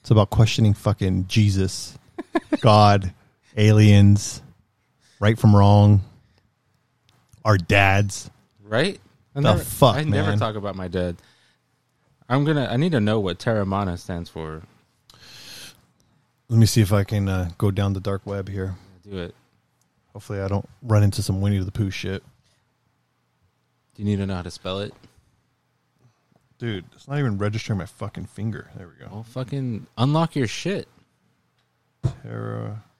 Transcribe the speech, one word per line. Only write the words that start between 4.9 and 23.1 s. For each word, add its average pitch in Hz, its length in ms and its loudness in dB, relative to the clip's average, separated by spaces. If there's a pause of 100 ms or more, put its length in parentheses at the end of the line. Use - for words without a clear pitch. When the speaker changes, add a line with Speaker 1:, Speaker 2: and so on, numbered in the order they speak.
Speaker 1:
right 107 180 2
from 104 160 6
wrong, 101 460 6 (1400)
our 107 120 4
dads." 98 720 2 (340)
Speaker 2:
Right? 131 360 -4 (360)
I 143 40 -6
Speaker 1:
The - 20 -
Speaker 2:
never, 104 200 2
Speaker 1:
fuck, 120 340 2
Speaker 2:
I 151 60 -4
never 104 280 -2
Speaker 1:
man? 104 100 0
Speaker 2:
talk 110 160 -4
about 98 180 -8
my 95 140 -10
dad. 90 280 -4 (1120)
I'm 139 160 0
gonna, 147 220 0
I 107 100 -4
need 165 160 0
to 127 80 0
know 107 200 0
what 90 180 -4
Terramana 98 600 -4
stands 87 300 -12
for. 80 340 -12 (1900)
Speaker 1:
Let 113 100 2
me 110 80 8
see - 140 2
if 101 120 2
I 101 120 2
can, 101 240 -4
uh, 92 300 -4
go 104 120 -2
down 98 220 -2
the 95 80 -6
dark 98 260 -8
web 98 220 -10
here. 95 260 -10 (280)
Speaker 2:
Do 101 160 -14
it. 85 160 -12 (800)
Speaker 1:
Hopefully 101 280 -10
I 95 80 -4
don't 101 200 -4 (140)
run 107 200 4
into 101 200 0
some 98 180 -4
Winnie 101 180 0
the 92 120 -4
Pooh 98 200 -4
shit. 95 320 -8 (1700)